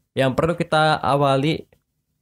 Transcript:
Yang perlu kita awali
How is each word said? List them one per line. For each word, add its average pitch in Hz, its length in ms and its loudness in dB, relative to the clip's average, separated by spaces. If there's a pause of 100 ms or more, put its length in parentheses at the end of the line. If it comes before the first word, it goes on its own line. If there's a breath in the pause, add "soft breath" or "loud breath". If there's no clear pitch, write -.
(120)
Yang 131 220 0
perlu 165 220 0
kita 156 420 0
awali 139 720 0 (520)